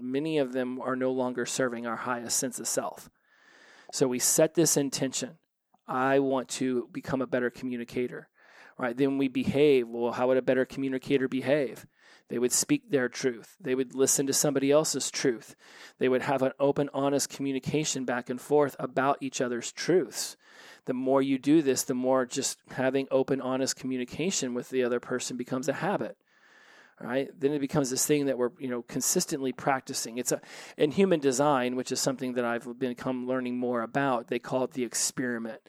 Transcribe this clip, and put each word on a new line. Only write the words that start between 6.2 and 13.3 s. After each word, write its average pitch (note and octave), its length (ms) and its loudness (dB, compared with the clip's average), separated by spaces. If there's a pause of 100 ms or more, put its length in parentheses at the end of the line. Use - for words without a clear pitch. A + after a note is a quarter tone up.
to B2+ 420 -2
become C3+ 320 -4
a A#2+ 60 -6
better B2 220 0
communicator," B2 800 -6 (460)
right? B2 200 -4
Then C3+ 200 2
we C3+ 120 2
behave. C3+ 580 4
Well, A#2 240 -2
how A#2+ 160 0
would C3 100 4
a B2+ 60 2
better B2+ 220 2
communicator C3 640 0
behave? C3 580 -2 (440)
They B2 100 -4
would B2 100 4
speak - 400 0
their B2+ 180 2
truth. A#2 520 -4